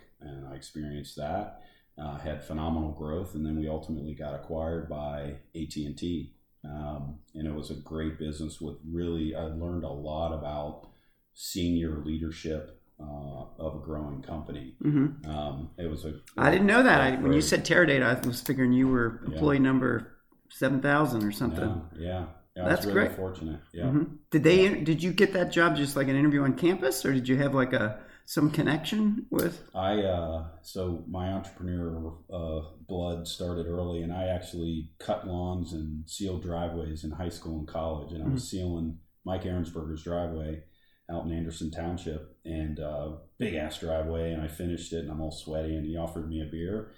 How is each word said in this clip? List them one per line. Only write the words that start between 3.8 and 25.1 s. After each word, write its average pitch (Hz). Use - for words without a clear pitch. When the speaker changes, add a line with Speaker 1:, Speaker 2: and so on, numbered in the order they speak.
Speaker 1:
got 73
acquired 80
by 73
A 80
T 76
and 73
T. 85
Um, 73
and 78
it 73
was 76
a 76
great 78
business 76
with 71
really, 85
I 82
learned 82
a 71
lot 76
about 73
senior 85
leadership, 80
uh, 71
of 78
a 73
growing 76
company. 71
Speaker 2:
Mm-hmm. 147
Speaker 1:
Um, 73
it 85
was 78
a 78
Speaker 2:
I 135
didn't 196
know 233
that. 180
I, 131
Speaker 1:
great 127
Speaker 2:
when 139
you 151
said 156
Teradata, 156
I 127
was 117
figuring 127
you 131
were 120
Speaker 1:
Yeah. -
Speaker 2:
employee 143
number 127
seven 135
thousand 143
or 104
something. 90
Speaker 1:
Yeah, 78
yeah. 90
Yeah, 90
I 107
Speaker 2:
That's 175
Speaker 1:
was 101
really 196
Speaker 2:
great. -
Speaker 1:
fortunate. 80
Yeah. 85
Speaker 2:
Mm-hmm. 143
Did 151
they, 180
Speaker 1:
Yeah. 170
Speaker 2:
did 156
you 175